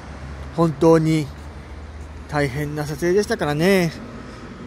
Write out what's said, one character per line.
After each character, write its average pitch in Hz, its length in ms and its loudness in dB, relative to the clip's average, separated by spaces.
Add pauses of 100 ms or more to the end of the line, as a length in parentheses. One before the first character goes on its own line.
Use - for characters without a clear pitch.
(580)
本 165 160 4
当 165 260 8
に。 156 260 2 (1000)
大 147 220 0
変 147 260 -4
な 147 100 -4
撮 143 140 -6
影 175 140 2
で 208 100 4
し 208 40 -6
た 226 100 0
か 180 80 -2
ら 147 100 0
ね。 175 380 4 (720)